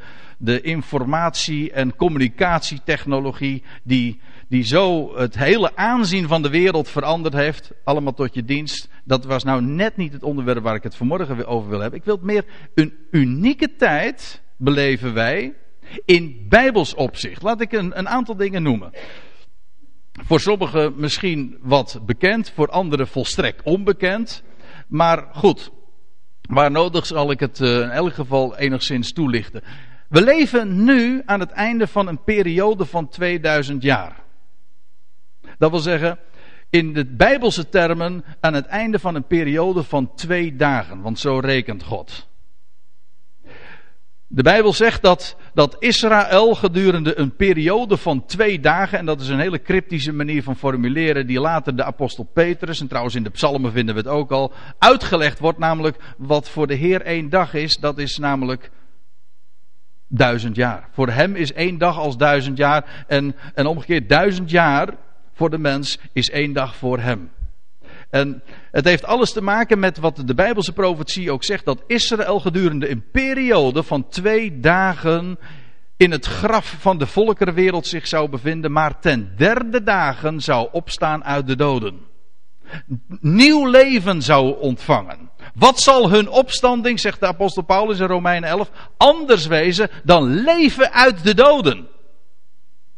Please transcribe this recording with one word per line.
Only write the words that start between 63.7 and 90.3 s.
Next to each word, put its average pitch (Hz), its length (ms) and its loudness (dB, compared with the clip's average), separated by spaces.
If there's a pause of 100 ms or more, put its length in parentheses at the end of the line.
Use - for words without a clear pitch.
duizend 180 420 2
jaar 160 440 4 (380)
voor 160 180 0
de 160 80 -2
mens 139 400 -2 (140)
is 123 180 0
één 143 220 -2
dag 135 240 -4
voor 127 220 -2
hem. 117 320 -4 (800)
En 139 320 0 (280)
het 143 140 0
heeft 175 200 4
alles 240 280 2
te 214 100 -4
maken 214 360 2
met 190 200 0
wat 156 260 -2
de 123 100 0
Bijbelse 185 380 0
profetie 175 600 -2
ook 131 120 -4
zegt: - 200 -4
dat 135 220 -2
Israël 214 540 0
gedurende 160 500 0
een 117 200 -6
periode 240 720 2
van 139 260 -2
twee 208 520 -2
dagen 170 800 2 (580)
in 180 140 6
het 151 160 -4
graf 214 520 -2
van 185 200 2
de 139 80 0
volkerenwereld 185 800 2
zich 175 200 -6
zou 156 220 0
bevinden, 147 440 -4
maar 156 260 0
ten 113 380 0
derde 226 460 2
dagen 160 580 0
zou 123 320 0
opstaan 156 520 -2
uit 143 220 -2
de 131 100 0
doden. 123 420 0 (1200)
Nieuw 262 460 6
leven 247 560 6
zou 135 380 4
ontvangen. 123 720 -2 (240)
Wat 262 260 6
zal 247 300 6
hun 208 180 6
opstanding, 247 720 2
zegt 196 200 -2
de 196 60 2
apostel 180 360 0
Paulus 196 360 2
in 185 80 2
Romeinen 175 420 0
elf, 185 220 -2 (260)
anders 269 500 6
wezen 170 440 2 (140)
dan 151 380 6